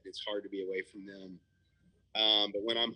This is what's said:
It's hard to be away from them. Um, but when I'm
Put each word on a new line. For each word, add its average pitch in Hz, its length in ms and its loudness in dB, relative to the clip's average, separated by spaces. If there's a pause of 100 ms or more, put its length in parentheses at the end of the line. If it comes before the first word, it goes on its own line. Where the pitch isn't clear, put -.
It's 92 180 -10
hard 104 200 -4
to 98 60 -12
be 98 140 -4
away 95 200 -2
from 98 220 -16
them. 95 340 -14 (760)
Um, 107 380 6
but 101 100 -2
when 117 140 2
I'm 117 180 0